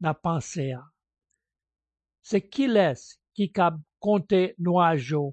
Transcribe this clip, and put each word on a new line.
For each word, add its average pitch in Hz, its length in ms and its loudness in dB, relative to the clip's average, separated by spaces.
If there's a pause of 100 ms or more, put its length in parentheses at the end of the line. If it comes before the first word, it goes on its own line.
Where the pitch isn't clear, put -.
nan 156 180 -2
panse 165 520 -4
a? 127 120 -10 (1400)
Se 202 140 0
kilès 208 640 0 (280)
ki 202 180 -2
kab 170 300 0 (180)
konte 202 440 0 (140)
nwaj 170 580 0
yo 151 100 -2 (100)